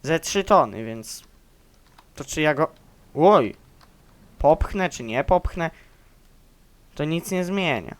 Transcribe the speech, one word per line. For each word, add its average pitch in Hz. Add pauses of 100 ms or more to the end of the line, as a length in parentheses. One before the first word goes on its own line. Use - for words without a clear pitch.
ze 156
trzy 196
tony, 113
więc 113 (920)
to 139
czy -
ja 151
go, 156 (440)
oj, 160 (840)
popchnę 165
czy -
nie 117
popchnę, 175 (1200)
to 147
nic 165
nie 180
zmienia. 160